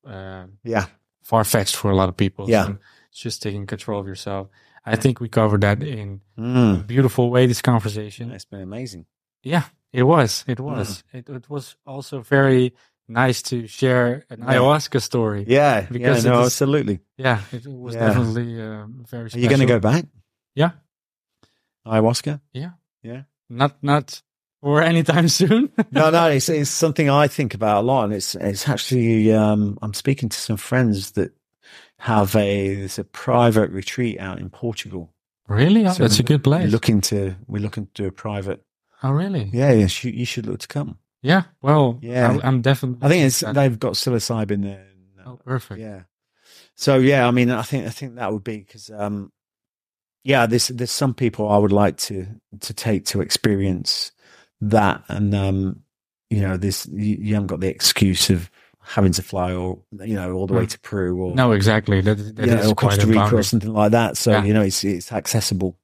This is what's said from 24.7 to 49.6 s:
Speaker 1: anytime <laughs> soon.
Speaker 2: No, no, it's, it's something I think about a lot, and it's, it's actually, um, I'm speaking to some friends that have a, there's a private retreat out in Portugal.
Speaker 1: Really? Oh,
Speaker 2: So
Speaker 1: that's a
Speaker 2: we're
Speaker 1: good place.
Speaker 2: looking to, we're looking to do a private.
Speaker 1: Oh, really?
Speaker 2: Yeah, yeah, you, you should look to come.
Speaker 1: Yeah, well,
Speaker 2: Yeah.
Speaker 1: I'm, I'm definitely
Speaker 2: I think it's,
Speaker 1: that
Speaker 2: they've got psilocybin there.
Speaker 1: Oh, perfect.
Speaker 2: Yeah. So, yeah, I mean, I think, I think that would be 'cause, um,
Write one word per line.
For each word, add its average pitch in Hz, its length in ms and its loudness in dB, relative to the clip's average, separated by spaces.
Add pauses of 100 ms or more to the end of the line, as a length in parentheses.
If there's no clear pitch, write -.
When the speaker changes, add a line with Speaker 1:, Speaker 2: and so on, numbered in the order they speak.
Speaker 1:
anytime 165 460 2
<laughs> - 120 0
soon. 226 300 2 (200)
Speaker 2:
No, 156 200 4
no, 165 200 4
it's, 139 180 0
it's 151 220 -2
something 156 380 0
I 143 200 4
think 127 260 -4
about 104 280 2
a 113 40 -2
lot, 131 180 2
and 104 80 -4
it's, 98 240 -6
it's 98 320 -4
actually, 113 640 2
um, 107 500 2
I'm 107 120 -8
speaking 135 340 -4
to - 100 -8
some - 180 -6
friends 107 560 -2
that 95 200 -4 (680)
have 104 360 0
a, 101 400 0
there's 98 240 -8
a 107 60 -8
private 120 680 2
retreat 98 480 -6
out 92 220 -10
in 92 100 -12
Portugal. 95 640 -12 (340)
Speaker 1:
Really? 175 380 4
Oh, 185 60 2
Speaker 2:
So 180 100 0
Speaker 1:
that's 107 160 4
a - 60 2
Speaker 2:
we're - 20 -2
Speaker 1:
good 147 180 4
place. 135 280 4
Speaker 2:
looking 110 300 2
to, 98 340 -4 (100)
we're 101 160 -6
looking 104 240 -8
to - 160 -12
do 98 60 -4
a 92 40 -8
private. 101 520 -8 (380)
Speaker 1:
Oh, 135 100 -2
really? 160 400 -2
Speaker 2:
Yeah, 131 200 2
yeah, 107 160 6 (140)
you, 127 80 -6
you 123 140 -6
should 113 220 -8
look 101 140 -6
to - 80 -16
come. 143 300 -10 (240)
Speaker 1:
Yeah, 175 220 2 (180)
well, 135 400 2
Speaker 2:
Yeah. 120 280 0
Speaker 1:
I'm, 107 140 0
I'm 131 180 2
definitely 127 420 0
Speaker 2:
I 143 40 4
think 165 180 4
it's, 127 140 0
Speaker 1:
that 110 140 -6
Speaker 2:
they've 135 240 2
got 110 160 -4
psilocybin 107 680 -2
there. 98 240 -10 (380)
Speaker 1:
Oh, 127 200 -18
perfect. 117 360 -8
Speaker 2:
Yeah. 104 220 -16 (720)
So, 139 220 2
yeah, 131 280 4
I 123 40 2
mean, 123 200 2
I 113 120 -4
think, 127 240 -6
I 113 40 -8
think 123 260 -14
that 110 160 -6
would 104 120 -8
be 107 160 -10
'cause, 104 340 -20
um, 104 380 -8 (880)